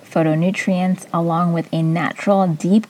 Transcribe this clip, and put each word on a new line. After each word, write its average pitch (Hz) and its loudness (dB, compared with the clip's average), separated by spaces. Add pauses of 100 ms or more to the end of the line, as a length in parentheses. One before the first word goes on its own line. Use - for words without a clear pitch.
phytonutrients, 180 0
along 170 0
with 165 -2
a 165 -2
natural 180 0
deep 180 0